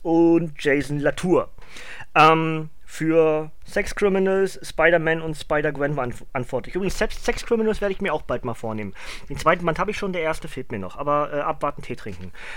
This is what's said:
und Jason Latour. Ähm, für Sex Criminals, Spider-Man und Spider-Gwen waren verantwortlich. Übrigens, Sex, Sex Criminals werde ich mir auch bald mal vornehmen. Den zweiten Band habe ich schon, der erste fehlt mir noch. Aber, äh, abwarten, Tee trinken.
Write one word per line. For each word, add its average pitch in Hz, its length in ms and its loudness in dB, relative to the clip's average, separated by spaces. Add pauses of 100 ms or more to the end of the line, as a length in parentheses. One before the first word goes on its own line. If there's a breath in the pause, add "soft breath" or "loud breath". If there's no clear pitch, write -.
und 165 580 4
Jason 143 380 0
Latour. 147 500 2 (640 loud breath)
Ähm, 160 560 6 (160)
für 156 640 2 (140)
Sex - 280 -2
Criminals, 190 760 2
Spider-Man 160 540 4
und 160 140 -4
Spider-Gwen 147 600 0
waren 123 160 -2
verantwortlich. - 640 -6
Übrigens, 185 240 -2
Sex, - 260 -2
Sex - 220 -2
Criminals 220 360 2
werde 202 120 0
ich 190 80 -6
mir 185 100 0
auch 156 120 -2
bald 127 220 -4
mal 117 100 -4
vornehmen. 107 400 -6 (340 loud breath)
Den 131 80 -8
zweiten 170 260 4
Band 165 140 2
habe 185 140 -2
ich 196 60 -4
schon, 202 140 -2
der 175 120 -2
erste 156 240 -2
fehlt 131 240 -8
mir 110 80 -4
noch. 92 180 -8
Aber, 147 340 0
äh, 147 100 -2
abwarten, 151 420 -4
Tee 123 120 -8
trinken. 92 360 -10 (260 loud breath)